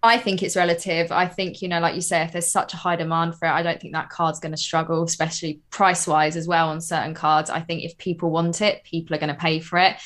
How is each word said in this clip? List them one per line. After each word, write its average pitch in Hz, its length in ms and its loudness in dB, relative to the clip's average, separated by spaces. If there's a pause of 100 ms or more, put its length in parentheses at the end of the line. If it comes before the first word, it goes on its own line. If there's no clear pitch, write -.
I 233 120 8
think 190 260 -2
it's 175 140 -2
relative. 170 560 0
I 180 160 2
think, 185 320 -6
you 185 80 -6
know, 170 100 0
like 170 160 2
you 180 60 -4
say, 165 220 0
if 165 100 -6
there's 175 180 -2
such - 220 0
a - 20 -12
high 170 220 -2
demand 165 420 -2
for 165 80 0
it, 160 40 2
I 160 120 2
don't 165 160 -2
think - 140 -14
that 160 160 -4
card's 160 320 -2
gonna 156 160 -8
struggle, 165 460 0
especially 160 680 -4
price-wise 165 680 2
as 165 100 -4
well 165 220 4
on 156 140 -4
certain 160 320 -4
cards. 156 360 2
I 160 120 -2
think 165 240 -6
if 170 120 -10
people 170 320 -2
want 165 320 0
it, 208 220 2
people 165 320 -4
are - 20 -2
gonna 151 160 -2
pay 160 280 0
for 175 180 0
it. 185 160 6 (100)